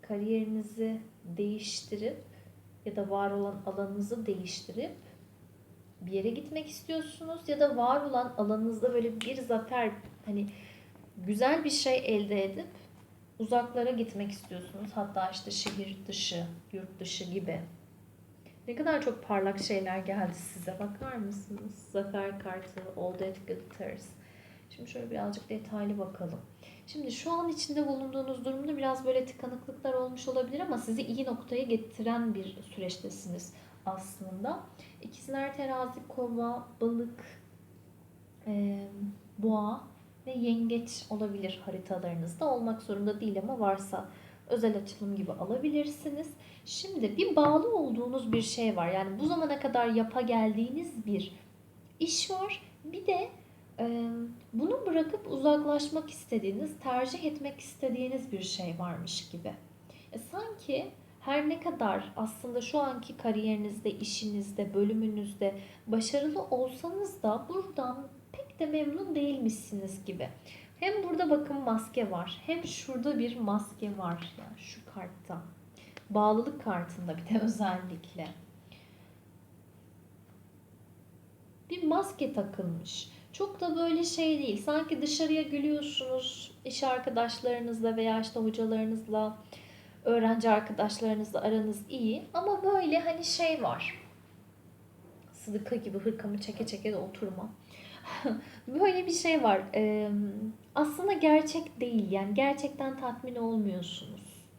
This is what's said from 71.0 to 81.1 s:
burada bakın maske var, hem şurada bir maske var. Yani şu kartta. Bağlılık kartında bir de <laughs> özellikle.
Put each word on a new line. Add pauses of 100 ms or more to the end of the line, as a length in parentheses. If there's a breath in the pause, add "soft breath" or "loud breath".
burada
bakın
maske
var,
hem
şurada
bir
maske
var.
Yani
şu (140)
kartta. (680 loud breath)
Bağlılık
kartında
bir
de
<laughs>
özellikle. (3500 loud breath)